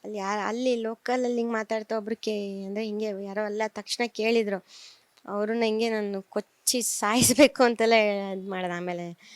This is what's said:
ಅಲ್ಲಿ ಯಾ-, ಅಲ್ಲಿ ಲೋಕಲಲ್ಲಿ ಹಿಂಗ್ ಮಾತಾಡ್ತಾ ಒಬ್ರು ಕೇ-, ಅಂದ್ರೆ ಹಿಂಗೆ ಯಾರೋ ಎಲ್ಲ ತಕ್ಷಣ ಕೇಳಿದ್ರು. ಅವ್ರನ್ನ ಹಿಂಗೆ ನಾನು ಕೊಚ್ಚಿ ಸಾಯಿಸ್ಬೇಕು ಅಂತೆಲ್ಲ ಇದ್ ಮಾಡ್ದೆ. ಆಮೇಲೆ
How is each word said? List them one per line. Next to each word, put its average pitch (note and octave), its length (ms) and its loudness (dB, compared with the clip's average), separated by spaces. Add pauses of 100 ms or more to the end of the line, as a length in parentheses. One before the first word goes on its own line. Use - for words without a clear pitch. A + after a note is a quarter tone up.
ಅಲ್ಲಿ G#3 140 -10
ಯಾ-, G3 300 -2
ಅಲ್ಲಿ B3 280 0
ಲೋಕಲಲ್ಲಿ A#3+ 600 -2
ಹಿಂಗ್ A#3 140 0
ಮಾತಾಡ್ತಾ A3 460 -2
ಒಬ್ರು A3 180 -4
ಕೇ-, G3+ 500 -6
ಅಂದ್ರೆ G3+ 200 -4
ಹಿಂಗೆ G#3 400 -4
ಯಾರೋ G3+ 200 -4
ಎಲ್ಲ G#3 220 -4
ತಕ್ಷಣ - 400 -6
ಕೇಳಿದ್ರು. G#3+ 580 0 (600)
ಅವ್ರನ್ನ G#3+ 380 -2
ಹಿಂಗೆ A3 260 0
ನಾನು G#3 320 -4
ಕೊಚ್ಚಿ - 600 -4
ಸಾಯಿಸ್ಬೇಕು B3 800 4
ಅಂತೆಲ್ಲ A#3 300 4
ಇದ್ G3 560 2
ಮಾಡ್ದೆ. F#3 240 -2
ಆಮೇಲೆ F3 360 -6 (260)